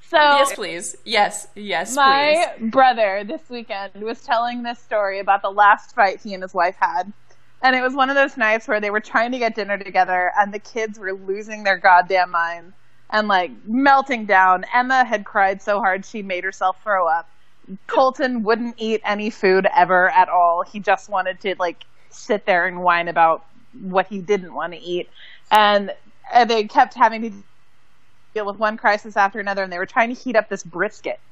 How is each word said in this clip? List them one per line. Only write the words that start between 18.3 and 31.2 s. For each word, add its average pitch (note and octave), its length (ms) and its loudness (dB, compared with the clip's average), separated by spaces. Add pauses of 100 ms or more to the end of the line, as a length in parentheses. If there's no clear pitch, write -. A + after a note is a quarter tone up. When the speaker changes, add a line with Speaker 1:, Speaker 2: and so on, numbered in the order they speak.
Speaker 1:
wouldn't A3+ 340 -2
eat A3 260 -4
any G#3 280 -4
food F#3+ 340 2 (100)
ever F3+ 360 4
at F3+ 180 4
all. E3+ 320 2
He G#3 180 -8
just G3 300 -2
wanted F#3 320 -4
to, F#3 160 -4
like, F3 260 -6 (280)
sit - 340 -4
there F3+ 220 2
and F3+ 160 -8
whine E3+ 240 0
about E3 360 2 (380)
what F#3 240 0
he G3+ 140 -8
didn't F3+ 340 -4
want D#3+ 200 -8
to D#3+ 60 -18
eat. F3 300 -8 (400)
And, G#3 420 4 (400)
and A#3+ 160 6
they A3 180 0
kept - 280 2
having A3+ 300 0
to A3+ 80 -8 (1040)
deal G#3+ 100 -4
with G3+ 140 -8
one A3 180 0
crisis G#3+ 400 -2
after G3 220 0
another, G3 240 -4
and F#3 100 -8
they F3 60 -8
were F#3+ 80 -4
trying A#3+ 260 0
to - 80 -14
heat A#3+ 140 -4
up G#3+ 120 2
this F#3+ 140 -10
brisket. - 580 -6 (120)